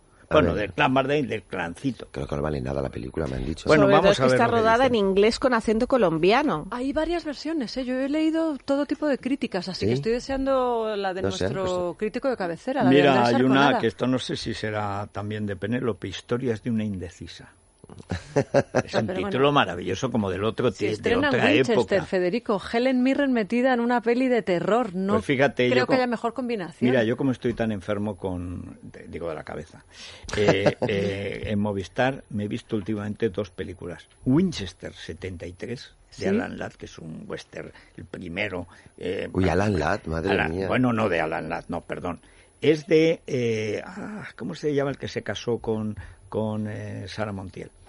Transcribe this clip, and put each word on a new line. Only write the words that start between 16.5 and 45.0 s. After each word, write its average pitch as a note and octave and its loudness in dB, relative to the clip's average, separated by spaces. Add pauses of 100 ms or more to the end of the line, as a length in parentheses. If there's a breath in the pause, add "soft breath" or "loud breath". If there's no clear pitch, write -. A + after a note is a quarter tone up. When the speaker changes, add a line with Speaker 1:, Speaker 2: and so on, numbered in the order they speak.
Speaker 2:
de B2 -4
una A2 0
indecisa. F2+ -10 (340)
Speaker 1:
<laughs> - 0
Speaker 2:
Es - -10
un A2+ 0
Speaker 4:
Pero F#2+ -4
Speaker 2:
título B2+ 2
Speaker 4:
bueno. D3 6
Speaker 2:
maravilloso, F#2+ 0
como G#2 0
del F#2 -2
otro A2 0
Speaker 4:
Se G#2 -4
Speaker 2:
tie-, - 2
de G#2+ 0
Speaker 4:
estrena A#3+ 2
en B3+ 2
Speaker 2:
otra A3+ 4
Speaker 4:
Winchester, A3 4
Speaker 2:
época. E3 -2
Speaker 4:
Federico. F#3+ 0 (100)
Helen B3 2
Mirren C4+ 2
metida A#3+ 2
en A#3+ 2
una A#3+ 2
peli A#3+ 2
de A#3+ 2
terror. F#3+ 2
No F#3+ 0
Speaker 2:
Pues G#3+ 2
fíjate, C3+ 4
Speaker 4:
creo B3+ 4
Speaker 2:
yo - 0
Speaker 4:
que A#3+ 0
Speaker 2:
co-, - 2
Speaker 4:
haya B3+ 4
mejor A#3 -2
combinación. G3+ -2
Speaker 2:
mira, B2 6
yo A#2+ 2
como C#3 0
estoy A#2+ -2
tan A2+ 0
enfermo G#2 -4
con, F2+ -8
de, - -18
digo, E2+ -8
de D#2 -6
la D2+ -10
cabeza, - -14 (500 loud breath)
eh, G2+ 4
Speaker 4:
<laughs> A2+ 0
Speaker 2:
eh, G2 -2
en G#2 0
Movistar G#2+ -2
me G#2 -4
he G#2 -4
visto A2+ -6
últimamente G#2 -2
dos F#2+ -6
películas. F2 -12 (200)
Winchester C3 0
setenta F2 -12
y F2+ -12
tres, - -12 (220)
de - -8
Speaker 4:
¿Sí? - 0
Speaker 2:
Alan F#2+ -2
Ladd, F2+ -10
que - -18
es - -18
un E2 -14
western, E2 -12 (240 soft breath)
el - -16
primero, F2+ -8 (300 loud breath)
eh, F#2 -6
Speaker 1:
Uy, F#2 2
Alan F#2 2
Ladd, E2+ 0
madre E2 0
Speaker 2:
Alan, G2 2
Speaker 1:
mía. F#2+ -2
Speaker 2:
bueno, B2+ 2
no A2 2
de E2 2
Alan D#2+ -2
Ladd, E2 -6
no, E2+ -6
perdón. - -8 (400 soft breath)
Es D3+ 0
de, D#3+ 2
eh, A2 -2
ah, - -12
¿cómo E3 -10
se D3+ -4
llama C#3 0
el B2+ -8
que B2+ -8